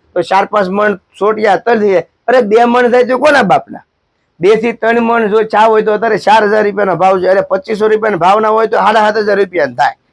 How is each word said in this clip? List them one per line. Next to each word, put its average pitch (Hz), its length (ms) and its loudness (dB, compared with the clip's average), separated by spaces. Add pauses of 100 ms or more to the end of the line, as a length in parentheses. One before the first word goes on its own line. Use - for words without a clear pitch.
(140)
તો 180 80 -2
ચાર 196 240 0
પાંચ 202 220 -2
મણ 202 300 -2 (200)
સોટિયા 214 380 0
તલ 233 240 -2
થઈ 208 100 0
જાય. 175 160 0 (220)
અરે, 254 120 4
બે 226 240 2
મણ 240 240 2
થાય 247 160 2
તો 247 140 -2
કોના 285 240 2
બાપના? 165 420 -2 (560)
બે 202 160 2
થી 233 160 -2
ત્રણ 226 280 -2
મણ 233 260 0
જો 214 160 0
ચા 214 180 -2
હોય 220 220 2
તો 214 100 -2
અત્યારે 214 260 -2
ચાર 214 260 2
હજાર 214 200 0
રૂપિયાનો 196 320 -2
ભાવ 190 240 2
છે. 185 80 -2
અરે, 196 120 2
પચીસો 196 480 -2
રૂપિયાનો 214 300 -2
ભાવ 190 220 2
ના 220 80 0
હોય 220 180 0
તો 220 100 -4
સાડા 208 240 0
સાત 214 160 0
હજાર 208 220 0
રૂપિયાનો 165 360 -2
થાય, 123 200 -2 (180)